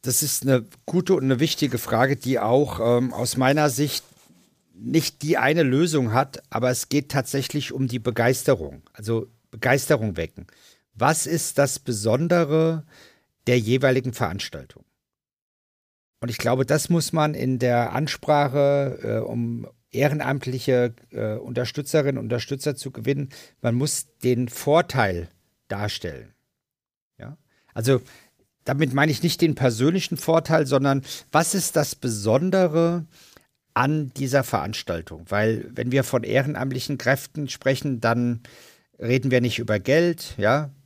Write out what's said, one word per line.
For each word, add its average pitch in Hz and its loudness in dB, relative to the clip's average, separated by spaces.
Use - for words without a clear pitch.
Das 131 0
ist 139 -4
eine 127 2
gute 185 2
und 135 0
eine 131 2
wichtige 143 0
Frage, 131 2
die 123 -2
auch, 120 2
ähm, 120 0
aus 123 -4
meiner 143 4
Sicht 139 -2
nicht 123 -2
die 151 0
eine 143 2
Lösung 135 2
hat, 131 0
aber 123 0
es - -4
geht 143 -2
tatsächlich 139 -4
um 131 -2
die 123 -4
Begeisterung, 117 0
also 110 -4
Begeisterung 113 0
wecken. 82 -8
Was 151 0
ist - -2
das 139 0
Besondere 156 0
der 123 6
jeweiligen 127 2
Veranstaltung? 85 -8
Und 120 -6
ich 113 -8
glaube, 127 0
das 151 0
muss 170 2
man 151 0
in 131 -2
der 120 2
Ansprache, 143 0
äh, 113 -2
um 117 -4
ehrenamtliche, 131 0
äh, 107 -4
Unterstützerinnen 127 -2
und 113 -8
Unterstützer 135 -4
zu - -12
gewinnen, 135 -4
man 120 0
muss 139 -2
den 123 2
Vorteil 120 0
darstellen. 90 -8
Ja? 135 -16
Also 120 2
damit 135 0
meine 147 2
ich - -2
nicht - 0
den 160 2
persönlichen 139 0
Vorteil, 160 2
sondern 139 2
was 165 2
ist - -2
das 143 0
Besondere 160 2
an 143 0
dieser 135 2
Veranstaltung? 85 -4
Weil 110 0
wenn 123 -4
wir 135 2
von 120 -2
ehrenamtlichen 131 -2
Kräften 139 -2
sprechen, 131 -2
dann 117 2
reden 127 0
wir 123 4
nicht 117 -2
über 107 0
Geld, 165 0
ja. 135 2